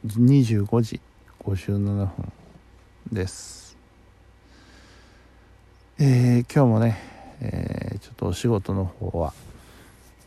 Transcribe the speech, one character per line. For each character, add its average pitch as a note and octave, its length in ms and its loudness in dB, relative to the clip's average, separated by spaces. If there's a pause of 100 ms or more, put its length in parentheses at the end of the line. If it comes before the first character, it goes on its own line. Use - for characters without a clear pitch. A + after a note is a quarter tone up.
二 B2 400 4
十 A2 200 0
五 A#2 180 0
時 - 200 -6 (420)
五 G2 120 -4
十 G2+ 220 -4
七 G2+ 280 -2
分 - 260 -10 (800)
で F#2+ 160 -4
す。 - 500 -18 (2250)
え B2 480 4
ー、 - 60 -18
今 D3 120 6
日 - 0 -
も A2+ 140 4
ね、 A#2 180 2 (440)
え - 540 -6
ー、 G2+ 40 -10
ち - 80 -20
ょ - 40 -20
っ - 40 -20
と - 120 -4
お - 60 -2
仕 - 140 -4
事 G#2 260 0
の G2 120 -2
方 F#2 340 -8
は D#2 140 -4 (920)